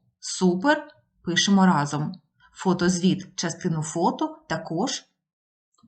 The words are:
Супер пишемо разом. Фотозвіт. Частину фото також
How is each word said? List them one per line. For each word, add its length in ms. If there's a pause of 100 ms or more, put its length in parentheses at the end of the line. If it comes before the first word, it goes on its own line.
(200)
Супер 680 (360)
пишемо 420
разом. 460 (420)
Фотозвіт. 840
Частину 460
фото 560 (120)
також 540 (840)